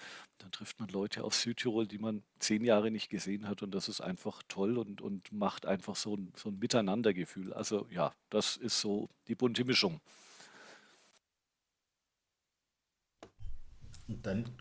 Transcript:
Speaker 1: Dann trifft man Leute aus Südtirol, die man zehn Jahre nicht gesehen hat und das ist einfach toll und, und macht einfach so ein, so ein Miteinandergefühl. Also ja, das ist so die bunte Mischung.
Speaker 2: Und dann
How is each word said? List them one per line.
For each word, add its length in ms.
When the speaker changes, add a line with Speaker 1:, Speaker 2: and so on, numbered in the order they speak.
Speaker 1:
Dann 160
trifft 260
man 120
Leute 340
aus 180
Südtirol, 440
die 120
man 240
zehn 260
Jahre 260
nicht 200
gesehen 380
hat 140
und 120
das 140
ist 120
einfach 480
toll 300
und, 220
und 320
macht 340
einfach 300
so 180
ein, 220
so 140
ein 80
Miteinandergefühl. 920
Also 380
ja, 240
das 260
ist 240
so 280
die 80
bunte 300
Mischung. 360
Speaker 2:
Und 180
dann 240